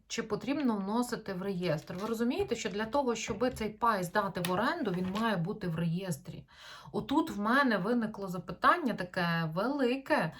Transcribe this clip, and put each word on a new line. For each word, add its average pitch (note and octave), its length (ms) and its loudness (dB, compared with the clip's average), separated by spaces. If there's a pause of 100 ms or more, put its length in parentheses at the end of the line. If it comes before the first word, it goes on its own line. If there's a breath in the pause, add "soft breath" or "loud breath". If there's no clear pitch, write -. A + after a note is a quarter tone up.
чи - 140 -4
потрібно A#3 540 0
вносити G#3 560 -2
в F3+ 100 -6
реєстр? F3+ 520 -2
Ви G3+ 140 -6
розумієте, A#3+ 480 0
що A3 120 -4
для G3+ 160 -2
того, A#3+ 300 2
щоби A3+ 360 -2
цей A3 180 -4
пай G#3+ 360 2
здати G3 360 0
в F3 120 0
оренду, B3 380 0
він F#3 300 -2
має A3 160 2
бути F#3 320 -2
в E3 80 -2
реєстрі. E3+ 680 -2 (480 loud breath)
Отут D4+ 380 0
в G3+ 100 -4
мене A#3 360 4
виникло G#3 520 0
запитання: A3 680 2
таке E3+ 600 0
велике, B3+ 840 2